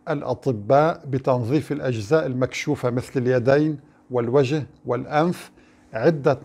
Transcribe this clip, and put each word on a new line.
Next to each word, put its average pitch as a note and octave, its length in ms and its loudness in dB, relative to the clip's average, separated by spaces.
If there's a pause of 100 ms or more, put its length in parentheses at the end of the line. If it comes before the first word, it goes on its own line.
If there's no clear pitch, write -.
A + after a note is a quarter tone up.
الأطباء C3+ 960 0
بتنظيف C3 680 -2
الأجزاء C#3 540 0
المكشوفة B2+ 640 -2
مثل B2+ 300 -4
اليدين C3+ 580 2 (320)
والوجه B2 560 0 (200)
والأنف D3+ 680 -2 (400)
عدة C#3 520 2